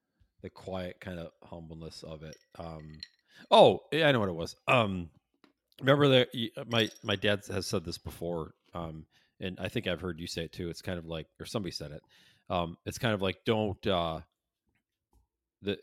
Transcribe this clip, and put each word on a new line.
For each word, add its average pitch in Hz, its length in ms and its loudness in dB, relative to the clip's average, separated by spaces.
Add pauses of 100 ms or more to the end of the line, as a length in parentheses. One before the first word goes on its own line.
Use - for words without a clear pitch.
(420)
the 95 80 -12
quiet 92 500 -8
kind 92 180 -10
of 82 140 -10 (100)
humbleness 80 600 -14
of 78 200 -14
it. 78 140 -14 (220)
Um, 80 420 -14 (500)
oh, 151 300 10 (120)
yeah, 156 160 4
I 143 40 8
know 120 80 4
what 101 80 2
it 87 60 -4
was. 82 220 -6 (120)
Um, 101 420 2 (720)
remember 143 280 6
that 127 260 6
y-, 117 160 -4 (160)
my, 113 240 2 (120)
my 107 140 0
dad 101 320 0
has 95 180 -4
said 92 180 -2
this 85 140 -8
before, 85 560 -6 (200)
um, 80 320 -8 (340)
and 92 200 -6
I 92 80 -4
think 104 180 -4
I've 87 140 -2
heard 87 200 -6
you 85 60 -8
say 85 180 -6
it 78 80 -10
too. 87 180 -8
It's - 120 -12
kind 92 160 -6
of 82 80 -12
like, 80 200 -8 (140)
or 82 60 -12
somebody 95 260 -6
said 76 200 -10
it. 73 100 -16 (460)
Um, 87 280 -2 (100)
it's 104 120 -8
kind 113 160 0
of 95 80 -2
like, 92 220 -4
don't, 110 420 0
uh, 85 340 0 (1400)
the, 98 200 -2